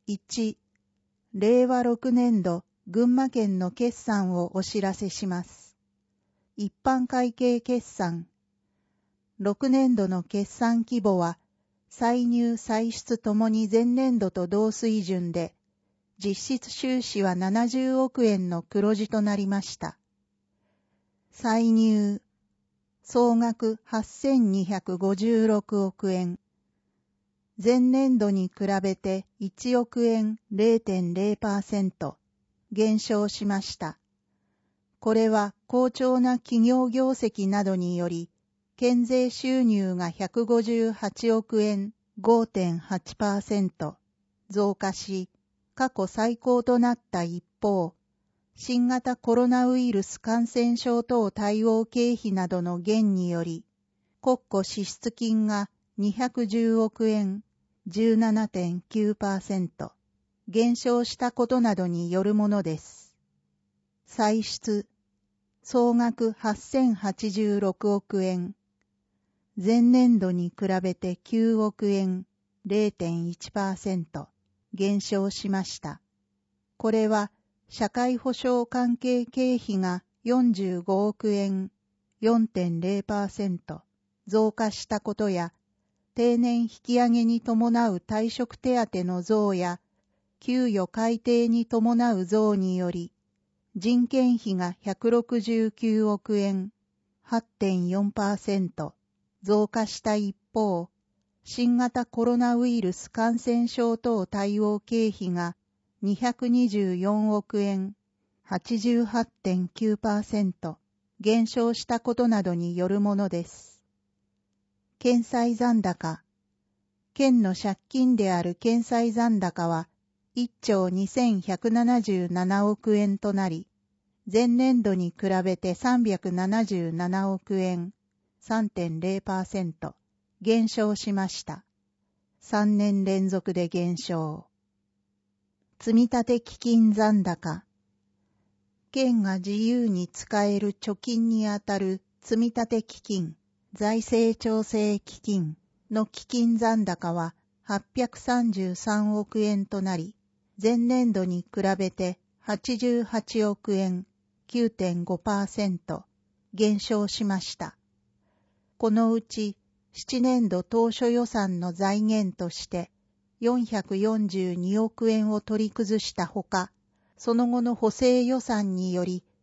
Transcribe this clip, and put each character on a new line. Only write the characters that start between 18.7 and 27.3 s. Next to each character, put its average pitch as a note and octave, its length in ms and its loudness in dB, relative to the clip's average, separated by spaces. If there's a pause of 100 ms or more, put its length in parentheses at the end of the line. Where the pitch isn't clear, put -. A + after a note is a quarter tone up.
字 G#3 140 -4
と G#3+ 140 -2
な G#3 120 0
り G3 140 -2
ま G3+ 120 -2
し - 160 -12
た。 - 220 -12 (1300)
歳 A3+ 400 2
入、 G#3+ 500 2 (800)
総 A#3+ 320 2
額 A3+ 500 0
八 A3 200 -4
千 B3+ 480 2
二 F#3+ 120 2
百 F#3 340 -4
五 G3 180 0
十 A3 320 2
六 G#3 340 0
億 F#3+ 300 -2
円。 F3+ 260 -4 (1200)